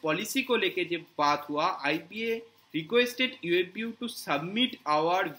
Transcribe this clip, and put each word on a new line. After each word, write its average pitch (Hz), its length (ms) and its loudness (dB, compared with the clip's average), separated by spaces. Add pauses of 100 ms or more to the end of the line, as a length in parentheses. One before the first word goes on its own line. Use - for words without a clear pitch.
पॉलिसी 185 420 0
को 247 120 2
लेके 190 300 0
जब 165 200 -4 (140)
बात 147 300 2
हुआ, 147 180 2 (180)
आईपीए 214 560 -2 (340)
requested 240 580 2 (100)
U 170 120 2
A 185 80 4 (100)
P 214 120 -6
U 233 140 -6
to 240 100 -6
submit 185 760 -2
our 165 540 2